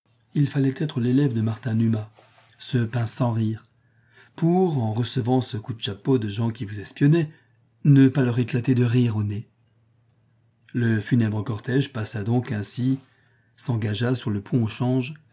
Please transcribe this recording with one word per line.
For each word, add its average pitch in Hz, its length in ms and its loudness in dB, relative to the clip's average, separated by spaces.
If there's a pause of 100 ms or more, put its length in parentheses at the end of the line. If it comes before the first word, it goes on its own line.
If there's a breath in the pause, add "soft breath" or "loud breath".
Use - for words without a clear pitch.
(340)
Il 147 140 2
fallait 135 300 0
être 151 220 -4
l'élève 123 340 2
de 113 80 0
Martin 110 340 -2
Numa, 110 360 0 (460 soft breath)
ce - 220 -2
pince 113 340 -2
sans 120 180 0
rire, 110 320 -2 (720 soft breath)
pour, 165 480 2
en 110 100 -2
recevant 123 480 0
ce - 140 -4
coup 107 180 -8
de 110 80 -16
chapeau 127 360 0
de 107 100 -4
gens 113 220 -2
qui 113 160 -8
vous 101 160 -10
espionnaient, 156 500 2 (540 loud breath)
ne 135 240 8
pas 131 140 0
leur 120 160 0
éclater 123 360 0
de 120 80 4
rire 120 320 2
au 107 80 -2
nez. 104 240 -6 (1300)
Le 113 260 0
funèbre 107 440 0
cortège 120 500 -4
passa 107 300 -6
donc 120 280 -2
ainsi, 120 460 -2 (580 soft breath)
s'engagea 113 600 -2
sur 113 160 -4
le 101 100 -4
pont 117 220 0
au 110 40 0
change 127 460 -2 (200 soft breath)